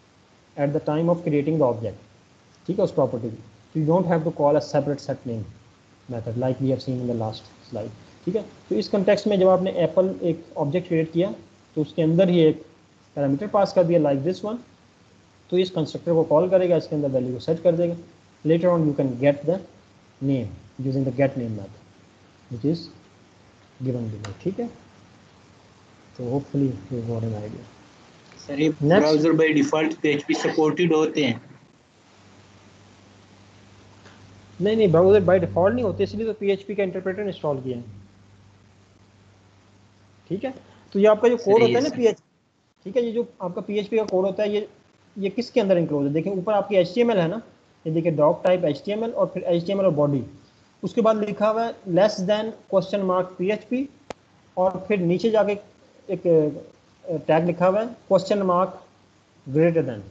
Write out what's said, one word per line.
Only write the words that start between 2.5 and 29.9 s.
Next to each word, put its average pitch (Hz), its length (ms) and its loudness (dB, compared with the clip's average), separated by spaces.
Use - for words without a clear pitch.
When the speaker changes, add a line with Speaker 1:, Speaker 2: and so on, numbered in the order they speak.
Speaker 1:
ठीक 190 100 -4
है, 202 60 2
उस 165 80 0
property 120 380 -2
की। 113 80 -10
So - 420 -10
you 156 100 0
don't 170 220 2
have 160 140 0
to 165 140 -2
call 147 200 4
a 135 40 0
separate 143 400 -2
set - 240 -8
name 113 160 -6
method 117 300 -6
like 131 200 -2
we 131 80 0
have 127 140 -2
seen 127 180 -4
in 120 80 -4
the 120 80 -2
last 110 320 -8
slide, 113 220 -10
ठीक 180 100 -4
है। 208 60 -2
तो - 60 -2
इस 214 140 -2
context 202 380 2
में 202 120 2
जब 185 80 4
आपने 185 240 2
Apple 185 300 0
एक 165 200 -4
object 170 300 -2
create 160 240 -2
किया 180 200 0
तो 156 60 -2
उसके 151 200 -4
अंदर 165 280 4
ही 175 140 4
एक 156 220 2
parameter 143 320 -2
pass 202 260 0
कर 185 100 4
दिया 170 160 2
like 143 280 2
this 185 180 -4
one, 226 120 -6
तो 180 80 0
इस 185 140 2
कंस्ट्रक्टर 165 420 -4
को 160 100 4
कॉल 196 260 4
करेगा, 180 280 4
इसके 156 180 -4
अंदर 143 140 -2
वैल्यू 127 240 -2
को 117 60 -8
सेट 165 240 -4
कर 170 120 4
देगा। 170 200 0
Later 170 280 4
on 160 140 2
you 143 120 0
can 131 240 -2
get 143 240 2
the 185 100 0
name 127 680 -4
using 135 200 -2
the 120 120 -6
get 135 200 0
name 113 160 -6
method - 960 -20
which 120 200 -4
is 170 120 -8
given 120 260 -4
below, 104 300 -14
ठीक 190 160 -6
है। 240 80 -6
तो 123 140 -8
hopefully 139 380 -2
you 120 180 -6
got 113 140 -4
an 113 160 -4
idea। 107 260 -14
Speaker 2:
सर, - 200 -8
ये 156 100 2
Speaker 1:
Next। 151 320 4
Speaker 2:
browser 156 380 4
by 160 160 4
default 156 460 0